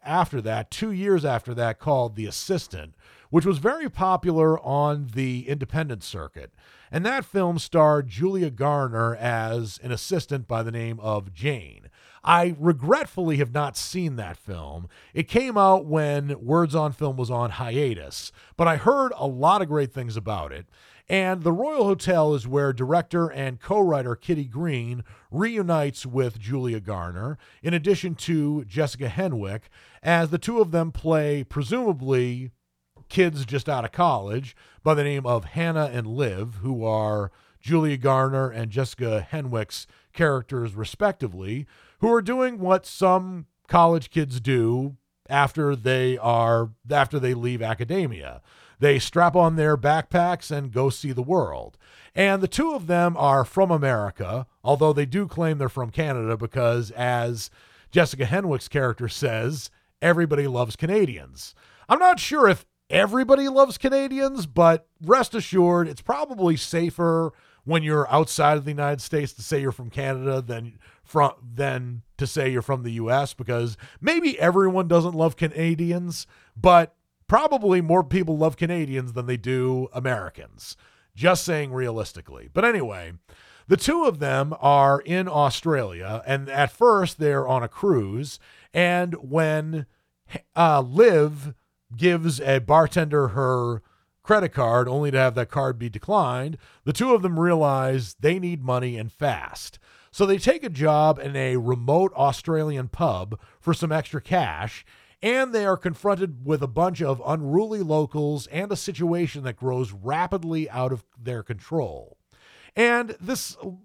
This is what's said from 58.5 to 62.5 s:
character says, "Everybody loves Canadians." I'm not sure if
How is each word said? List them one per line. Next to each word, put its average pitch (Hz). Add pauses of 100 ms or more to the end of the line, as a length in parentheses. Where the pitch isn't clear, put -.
character 123
says, 120 (320)
"Everybody 160
loves 123
Canadians." 110 (320)
I'm 269
not 359
sure 277
if - (240)